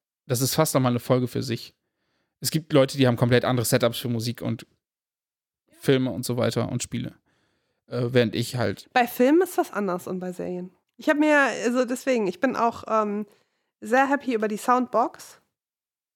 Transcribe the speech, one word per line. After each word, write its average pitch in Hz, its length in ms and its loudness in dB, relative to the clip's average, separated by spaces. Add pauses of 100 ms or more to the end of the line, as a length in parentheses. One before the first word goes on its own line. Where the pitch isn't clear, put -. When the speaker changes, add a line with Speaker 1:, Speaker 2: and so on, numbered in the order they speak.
(260)
Speaker 1:
das 123 140 -2
ist 131 140 0
fast 156 180 2
nochmal 131 200 2
eine 120 80 0
Folge 127 260 2
für 123 160 -6
sich. 120 320 -8 (640)
Es - 140 -4
gibt 156 200 -4
Leute, 135 240 4
die 135 120 4
haben 120 80 2
komplett 123 280 2
andere 123 220 0
Setups 117 320 0
für - 100 -6
Musik 120 320 -6
und 117 280 -6 (1120)
Filme 131 320 2
und 123 120 -8
so 120 120 -4
weiter 117 340 -2
und 123 120 -4
Spiele. 120 320 -10 (760)
Äh, 123 240 -4
während 120 240 2
ich 117 180 -4
halt 110 380 -4
Speaker 2:
Bei 240 160 2
Filmen 277 340 4
ist 370 160 -2
was - 140 -2
anders 180 340 -4
und 190 140 -6
bei 180 120 -8
Serien. 180 380 -8 (260)
Ich - 120 -4
hab 302 100 4
mir, 302 180 4 (280)
also 247 200 2
deswegen, 247 440 0
ich 185 100 -6
bin 247 160 0
auch, 226 320 -2
ähm, 208 400 -2 (540)
sehr 254 280 2
happy 269 260 0
über 220 120 0
die 208 120 -4
Soundbox. 247 840 -2 (760)